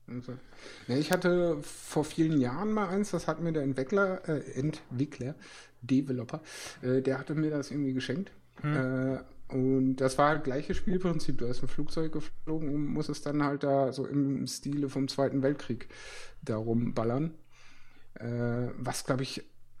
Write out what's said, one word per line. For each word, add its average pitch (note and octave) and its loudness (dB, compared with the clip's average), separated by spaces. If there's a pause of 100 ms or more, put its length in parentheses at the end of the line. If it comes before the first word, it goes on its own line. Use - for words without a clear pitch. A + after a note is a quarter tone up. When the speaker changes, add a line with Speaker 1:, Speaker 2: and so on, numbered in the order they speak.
Speaker 1:
Okay. B2 -10 (500)
Ja, B2 2
ich D#3 0
hatte F3 4
vor - -2
vielen D#3+ 2
Jahren E3 0
mal G3+ 0
eins, G3+ 0
das E3+ -2
hat D#3 0
mir E3 0
der D#3 0
Entwickler, F#3 0
äh, D#3 0 (140)
Entwickler, C3 -4 (460)
Developer, C3 0 (400)
äh, C3 4
der C3+ 2
hatte C#3+ -4
mir D#3 2
das C#3+ -2
irgendwie C#3 0
geschenkt. C3 -4 (300)
Speaker 2:
Hm. D3 0
Speaker 1:
Äh, C3 0 (300)
und C3 4
das C3 2
war D3 8
halt D3+ 2
gleiches C#3 -2
Spielprinzip. E3+ 4
Du A#2 4
hast B2 4
ein B2 6
Flugzeug D#3 2
geflogen D#3 0
und D3 2
musstest D3+ -2
dann D3 2
halt C#3+ 0
da C#3 4
so C3 -4
im C#3 0
Stile C#3+ -2
vom C3+ 0
Zweiten C3+ 2
Weltkrieg C3+ -2 (540)
da A2+ -2
rumballern. A#2 0 (800)
Äh, A#2+ -2
was, B2+ -6
glaub C3+ 0
ich, - -6 (380)